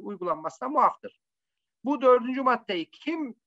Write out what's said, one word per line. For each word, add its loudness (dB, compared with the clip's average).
uygulanmasına -6
muaftır. 0
Bu -2
dördüncü 4
maddeyi -2
kim, -8